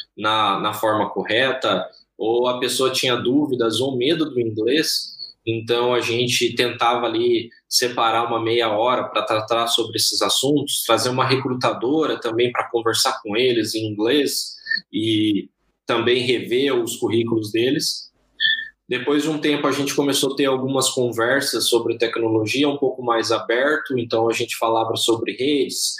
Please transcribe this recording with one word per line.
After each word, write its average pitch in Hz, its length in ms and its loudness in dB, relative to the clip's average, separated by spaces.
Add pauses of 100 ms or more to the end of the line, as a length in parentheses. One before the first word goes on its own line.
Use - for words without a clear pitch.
(180)
na, 107 440 2
na 104 100 -2
forma 107 380 0
correta, 107 760 0 (320)
ou 120 300 2
a 123 140 0
pessoa 131 300 0
tinha 127 260 0
dúvidas 120 640 0
ou 131 160 -2
medo 156 320 0
do 123 100 -4
inglês, 117 760 0 (280)
então 120 480 0
a 120 60 2
gente 117 560 0
tentava 123 520 0
ali 113 420 0 (180)
separar 117 580 0
uma 113 160 -2
meia 113 280 2
hora 110 400 0
pra 107 140 -2
tratar 117 440 0
sobre 107 300 -2
esses - 240 0
assuntos, 131 640 0
trazer - 240 2
uma 127 180 0
recrutadora 127 920 0
também 120 320 0
pra - 180 -4
conversar 113 500 0
com 104 140 -6
eles 117 400 2
em 110 100 -2
inglês 113 720 0 (360)
e 107 560 0 (360)
também 120 360 2
rever 123 520 0
os 120 220 -2
currículos 113 560 -2
deles. 131 580 -2 (800)
Depois 135 320 0
de 147 80 0
um 156 80 -2
tempo, 147 300 0
a 135 40 2
gente 139 240 -2
começou 139 380 0
a - 20 -8
ter 143 100 2
algumas 131 440 0
conversas 120 800 0
sobre 113 300 2
tecnologia 113 680 2
um 143 100 -2
pouco 131 260 -2
mais 113 280 0
aberto, 131 680 0
então 113 280 0
a 113 60 2
gente 113 240 -4
falava 113 380 0
sobre 113 380 0
redes, 139 680 -2